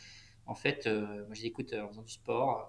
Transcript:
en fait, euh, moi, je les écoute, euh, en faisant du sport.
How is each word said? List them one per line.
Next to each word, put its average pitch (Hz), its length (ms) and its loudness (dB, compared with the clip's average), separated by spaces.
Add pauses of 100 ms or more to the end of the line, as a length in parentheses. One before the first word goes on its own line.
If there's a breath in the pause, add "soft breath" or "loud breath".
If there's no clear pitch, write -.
(460 loud breath)
en 113 100 -4
fait, 143 320 2
euh, 107 180 4 (200)
moi, 110 100 -12
je 110 60 -10
les 113 60 -2
écoute, 117 260 -4
euh, 107 100 0
en 104 60 -6
faisant 107 120 -10
du 113 120 -12
sport. 123 360 4 (200)